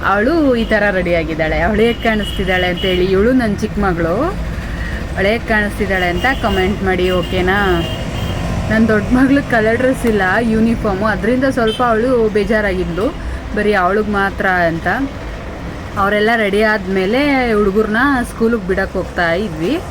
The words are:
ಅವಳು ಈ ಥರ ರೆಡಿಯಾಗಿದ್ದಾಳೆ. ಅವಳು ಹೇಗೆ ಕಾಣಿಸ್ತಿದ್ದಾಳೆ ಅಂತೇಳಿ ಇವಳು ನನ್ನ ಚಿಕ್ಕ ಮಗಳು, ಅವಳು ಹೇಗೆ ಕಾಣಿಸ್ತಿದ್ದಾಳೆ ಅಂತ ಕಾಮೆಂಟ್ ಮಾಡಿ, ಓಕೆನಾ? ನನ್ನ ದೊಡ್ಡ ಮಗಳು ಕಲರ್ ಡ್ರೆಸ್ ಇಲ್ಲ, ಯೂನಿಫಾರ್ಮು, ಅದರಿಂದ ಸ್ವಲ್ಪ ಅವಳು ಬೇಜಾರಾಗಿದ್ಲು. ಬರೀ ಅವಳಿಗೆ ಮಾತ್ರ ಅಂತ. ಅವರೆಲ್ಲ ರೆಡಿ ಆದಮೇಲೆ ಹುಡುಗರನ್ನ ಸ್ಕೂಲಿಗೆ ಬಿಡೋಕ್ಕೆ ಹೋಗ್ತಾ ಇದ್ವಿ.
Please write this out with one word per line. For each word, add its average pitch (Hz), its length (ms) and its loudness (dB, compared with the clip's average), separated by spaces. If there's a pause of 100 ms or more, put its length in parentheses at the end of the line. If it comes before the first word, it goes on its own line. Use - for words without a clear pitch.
ಅವಳು 254 480 2
ಈ 233 100 0
ಥರ 214 260 0
ರೆಡಿಯಾಗಿದ್ದಾಳೆ. 160 680 0
ಅವಳು 202 200 0
ಹೇಗೆ 226 240 2
ಕಾಣಿಸ್ತಿದ್ದಾಳೆ 190 640 0
ಅಂತೇಳಿ 180 460 0
ಇವಳು 208 200 4
ನನ್ನ 233 280 2
ಚಿಕ್ಕ 214 180 -4
ಮಗಳು, 175 380 0 (960)
ಅವಳು 190 140 0
ಹೇಗೆ 226 220 0
ಕಾಣಿಸ್ತಿದ್ದಾಳೆ 202 580 0
ಅಂತ 175 200 0 (160)
ಕಾಮೆಂಟ್ 196 400 0
ಮಾಡಿ, 185 280 0
ಓಕೆನಾ? 185 480 0 (1120)
ನನ್ನ 220 180 4
ದೊಡ್ಡ 208 240 2
ಮಗಳು 269 380 4
ಕಲರ್ 226 260 2
ಡ್ರೆಸ್ 254 300 0
ಇಲ್ಲ, 214 160 2 (180)
ಯೂನಿಫಾರ್ಮು, 220 680 0
ಅದರಿಂದ 214 380 0
ಸ್ವಲ್ಪ 247 380 0
ಅವಳು 233 460 2
ಬೇಜಾರಾಗಿದ್ಲು. 196 760 0 (500)
ಬರೀ 208 160 2
ಅವಳಿಗೆ 196 380 2
ಮಾತ್ರ 196 360 0
ಅಂತ. 170 400 0 (1120)
ಅವರೆಲ್ಲ 208 380 2
ರೆಡಿ 208 260 2
ಆದಮೇಲೆ 220 880 0
ಹುಡುಗರನ್ನ 208 440 2 (340)
ಸ್ಕೂಲಿಗೆ 226 380 -2
ಬಿಡೋಕ್ಕೆ 190 300 -2
ಹೋಗ್ತಾ 170 340 -2
ಇದ್ವಿ. 185 480 -2 (100)